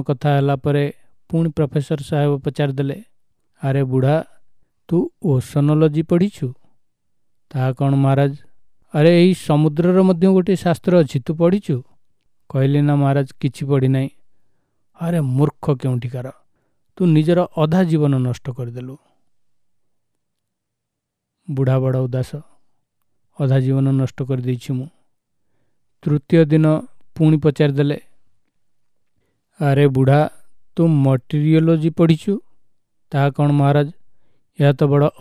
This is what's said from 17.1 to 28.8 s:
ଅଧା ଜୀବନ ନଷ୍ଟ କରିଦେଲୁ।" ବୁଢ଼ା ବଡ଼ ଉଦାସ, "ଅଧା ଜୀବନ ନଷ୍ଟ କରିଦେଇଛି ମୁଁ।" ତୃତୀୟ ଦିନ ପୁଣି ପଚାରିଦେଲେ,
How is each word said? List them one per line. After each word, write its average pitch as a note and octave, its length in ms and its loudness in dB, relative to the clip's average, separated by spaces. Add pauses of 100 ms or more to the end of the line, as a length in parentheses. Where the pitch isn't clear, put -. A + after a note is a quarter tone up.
ଅଧା D#3+ 260 2
ଜୀବନ D3+ 340 0
ନଷ୍ଟ B2 320 -4
କରିଦେଲୁ।" B2+ 460 -12 (2500)
ବୁଢ଼ା C3+ 320 0
ବଡ଼ C3 180 -2
ଉଦାସ, B2+ 340 -6 (1040)
"ଅଧା C3+ 220 0
ଜୀବନ C3+ 320 0
ନଷ୍ଟ C3+ 320 -2
କରିଦେଇଛି B2+ 500 -6
ମୁଁ।" C3 140 -8 (1160)
ତୃତୀୟ D3+ 420 0
ଦିନ D#3 200 2 (500)
ପୁଣି D#3 220 2
ପଚାରିଦେଲେ, C#3+ 600 0 (1600)